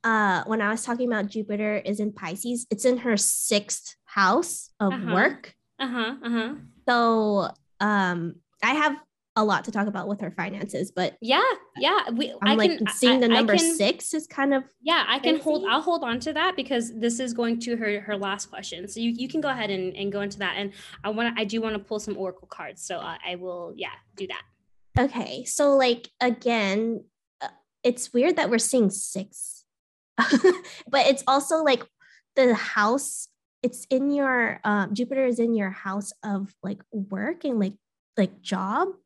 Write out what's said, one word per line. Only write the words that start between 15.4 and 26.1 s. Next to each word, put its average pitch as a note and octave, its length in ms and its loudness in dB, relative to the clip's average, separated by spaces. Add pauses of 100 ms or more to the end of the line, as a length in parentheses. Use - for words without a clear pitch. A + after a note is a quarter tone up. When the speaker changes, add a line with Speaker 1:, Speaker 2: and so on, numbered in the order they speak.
Speaker 1:
crazy. D4+ 120 0
Speaker 2:
I'll D4+ 80 2
hold E4 220 0
on A#3+ 180 -2
to D4 120 -4
that F4 220 0
because A#3+ 420 -2
this A#3 220 -2
is B3 160 -4
going A#3 240 0
to A#3+ 180 -4
her, G#3 220 -2
her G3+ 180 -6
last G3 300 -6
question. F#3 400 -12
So A3+ 120 -12
you, A#3 120 0
you B3 160 -6
can D#4 140 -4
go D4 80 -2
ahead A#3 200 -4
and, F#3 260 -4
and G3+ 160 -4
go G3+ 100 -4
into G3+ 180 -8
that. F#3 180 -2
And G3+ 160 -6 (300)
I G3+ 80 -4
wanna, A#3 260 -2
I A3 80 0
do A3 160 -2
wanna A3 160 -2
pull G#3+ 220 -6
some G#3 180 -8
oracle F#3 300 -8
cards. - 360 -14
So F3+ 140 -8
I, E3 260 -10
I F3+ 120 -6
will, F3 400 -10
yeah, E3+ 180 -10 (220)
do G3 100 -8
that. C3+ 160 -10 (560)
Speaker 1:
Okay, B3 480 -2
so, C#4+ 300 2
like, B3 340 2 (120)